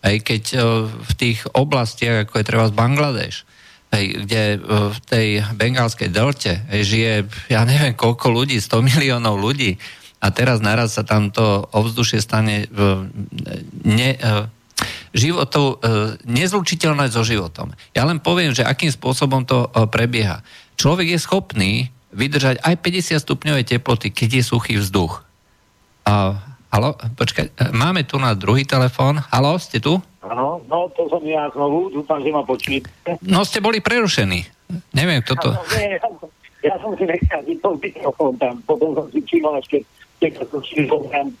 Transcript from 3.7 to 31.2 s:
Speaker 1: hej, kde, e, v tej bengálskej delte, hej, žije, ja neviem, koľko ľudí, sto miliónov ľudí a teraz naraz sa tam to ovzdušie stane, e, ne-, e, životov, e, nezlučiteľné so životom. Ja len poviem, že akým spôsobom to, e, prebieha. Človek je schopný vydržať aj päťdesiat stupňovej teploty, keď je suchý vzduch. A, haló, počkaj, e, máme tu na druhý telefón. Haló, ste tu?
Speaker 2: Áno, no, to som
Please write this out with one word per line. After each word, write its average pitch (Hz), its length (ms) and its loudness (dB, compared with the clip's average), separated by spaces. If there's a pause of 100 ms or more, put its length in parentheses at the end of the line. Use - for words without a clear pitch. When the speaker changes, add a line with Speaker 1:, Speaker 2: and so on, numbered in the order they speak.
Speaker 1:
hej, 101 80 0 (240)
kde, 110 140 0 (100)
e, 104 60 -2 (340)
v 110 60 -10 (100)
tej 113 200 2 (280)
bengálskej 113 560 0
delte, 98 560 0
hej, 104 160 -2
žije, 113 280 0 (360)
ja 113 160 4
neviem, 131 320 4
koľko 117 320 2
ľudí, 123 320 2
sto 113 240 2
miliónov 120 560 2
ľudí 110 400 -2 (400)
a 101 80 2
teraz 117 320 2
naraz 110 400 0
sa 104 80 -6
tam 107 240 2
to 104 400 2
ovzdušie 113 480 2
stane, 107 480 0
e, 101 280 2 (920)
ne-, 127 320 2
e, 107 320 0 (640)
životov, 143 640 2
e, 110 480 0
nezlučiteľné 160 800 0
so 113 160 0
životom. 101 480 -4 (240)
Ja 113 80 2
len 160 160 0
poviem, 170 320 2
že 117 140 2
akým 151 260 0
spôsobom 131 560 0
to, 123 240 2
e, 113 160 4
prebieha. 113 560 0 (320)
Človek 170 400 2
je - 60 2
schopný 110 500 0 (400)
vydržať 135 480 2
aj 165 160 4
päťdesiat 170 480 -2
stupňovej 139 400 0
teploty, 120 480 0
keď 123 300 2
je - 20 4
suchý 113 320 0
vzduch. 95 480 0 (800)
A, 101 320 2 (380)
haló, 120 240 4 (160)
počkaj, - 320 -2
e, - 240 -2
máme 156 320 0
tu 135 160 -4
na 127 160 2
druhý 104 320 2
telefón. 135 640 2
Haló, 139 320 4
ste - 160 -4
tu? 151 240 2 (240)
Speaker 2:
Áno, 131 400 -2
no, 170 320 -2
to 170 80 2
som 165 160 -2